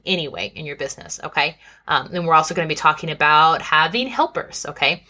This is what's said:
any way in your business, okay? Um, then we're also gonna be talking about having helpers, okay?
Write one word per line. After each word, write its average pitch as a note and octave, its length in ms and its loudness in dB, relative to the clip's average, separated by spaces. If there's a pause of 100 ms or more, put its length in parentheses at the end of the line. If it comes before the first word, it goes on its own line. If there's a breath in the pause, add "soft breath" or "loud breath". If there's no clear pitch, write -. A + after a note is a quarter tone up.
any E3+ 240 -4
way G2 260 -10
in D#3 100 -14
your C#3+ 120 -12
business, - 440 -10
okay? D#3 360 -4 (320 loud breath)
Um, C3 200 -2
then F3 160 -4
we're E3 100 4
also D#3 200 4
gonna E3 140 -2
be D3+ 60 -4
talking D#3 340 0
about D#3 520 4
having E3 460 0
helpers, - 640 -4
okay? D3+ 400 -2